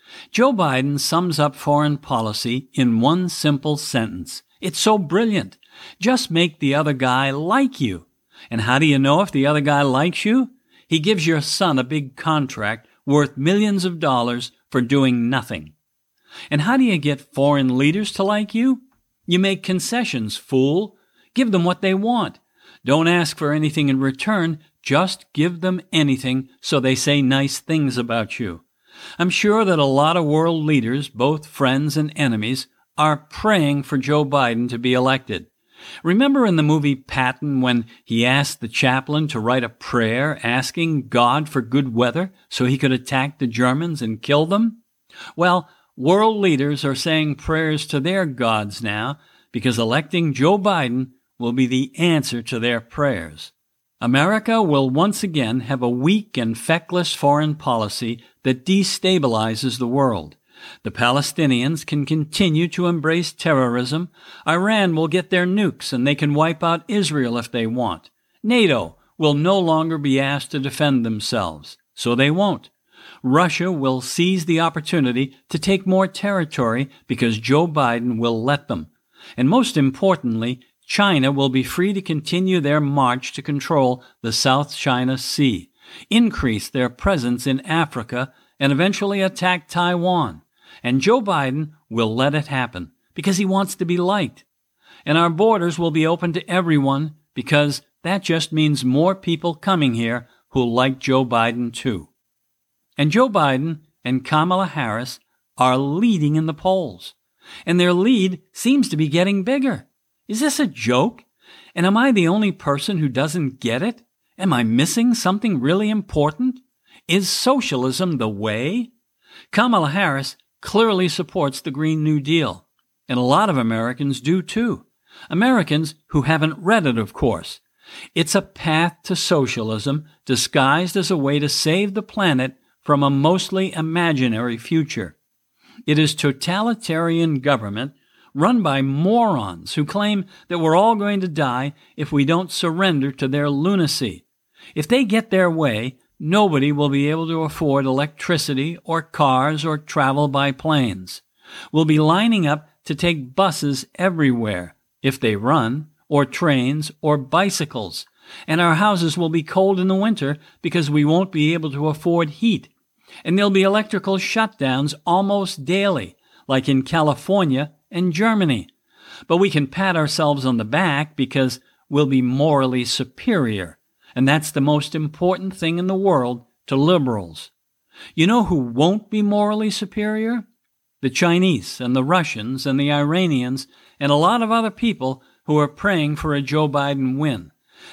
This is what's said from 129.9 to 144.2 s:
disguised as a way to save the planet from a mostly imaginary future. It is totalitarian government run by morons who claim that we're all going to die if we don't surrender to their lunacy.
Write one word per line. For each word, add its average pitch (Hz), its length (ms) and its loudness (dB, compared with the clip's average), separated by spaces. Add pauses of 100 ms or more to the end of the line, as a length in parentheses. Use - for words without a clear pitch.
disguised 143 680 0
as 185 140 0
a 185 60 0
way 143 220 0
to 147 100 0
save 190 460 0
the 208 80 -4
planet 147 540 -2 (260)
from 143 200 2
a 139 80 4
mostly 180 600 0
imaginary 131 880 -2
future. 123 580 -4 (680)
It 147 120 2
is 151 160 2
totalitarian 165 1300 -2
government 120 540 -2 (400)
run 208 280 2
by 135 200 0
morons 139 920 0
who 151 100 0
claim 202 400 -2 (240)
that 175 100 -2
we're 160 180 4
all 220 180 6
going 202 260 -2
to 185 80 -2
die 143 460 -2 (220)
if 147 160 -6
we 143 120 4
don't 165 280 0
surrender 165 600 0
to 135 160 -4
their 147 220 0
lunacy. 147 760 -2 (500)